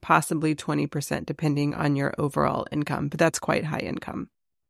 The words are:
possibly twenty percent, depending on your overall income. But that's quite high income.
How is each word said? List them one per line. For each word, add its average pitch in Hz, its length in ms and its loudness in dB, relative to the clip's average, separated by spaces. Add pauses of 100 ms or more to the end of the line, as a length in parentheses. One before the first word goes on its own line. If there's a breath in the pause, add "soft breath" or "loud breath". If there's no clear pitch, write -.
possibly 156 540 4
twenty 147 320 -2
percent, 147 400 -4
depending 147 480 0
on 143 220 2
your 139 200 0
overall 143 560 0
income. 147 360 -2
But - 120 -2
that's 165 180 4
quite - 280 0
high - 140 -2
income. - 500 -8 (400)